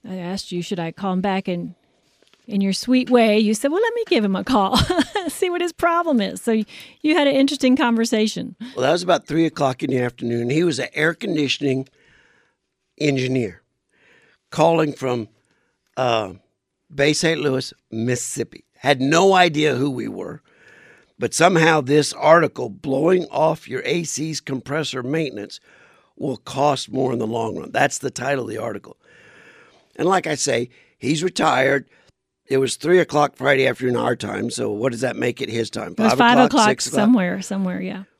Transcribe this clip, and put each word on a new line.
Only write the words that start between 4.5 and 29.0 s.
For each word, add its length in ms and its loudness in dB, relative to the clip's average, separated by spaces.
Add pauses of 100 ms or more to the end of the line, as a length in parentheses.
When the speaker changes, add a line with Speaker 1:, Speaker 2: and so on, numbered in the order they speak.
Speaker 1:
<laughs> 520 -2
see 200 -4
what 120 -4
his 120 -4
problem 480 0
is." 200 -6
So 120 -2
y-, 120 0 (360)
you 140 2
had 120 4
an 80 2
interesting 400 4
conversation. 800 0 (200)
Speaker 2:
Well, 80 -2
that 80 4
was 120 0
about 240 0
three 180 2
o'clock 380 -2
in 80 -4
the 80 0
afternoon. 500 -2
He 140 2
was 160 0
an 140 -6
air 200 0
conditioning 760 -4 (1080)
engineer 640 -2 (880)
calling 420 2
from, 340 -4 (680)
uh, 360 0 (600)
Bay 200 2
Saint 280 0
Louis, 320 -2 (180)
Mississippi. 720 -6 (120)
Had 240 0
no 320 4
idea 420 2
who 140 0
we 180 -6
were, 340 -12 (760)
but 160 -4
somehow 480 4
this 320 2
article, 560 2
"Blowing 640 0
Off 360 0
Your 180 -6
A 180 -2
C's 380 -6
Compressor 600 -6
Maintenance 580 -6 (560)
Will 220 -6
Cost 540 -2
More 220 -2
in 60 -4
the 80 -4
Long 300 -4
Run." 140 -12
That's 260 0
the 140 -8
title 320 -4
of 60 -8
the 120 -8
article. 360 -10 (1000)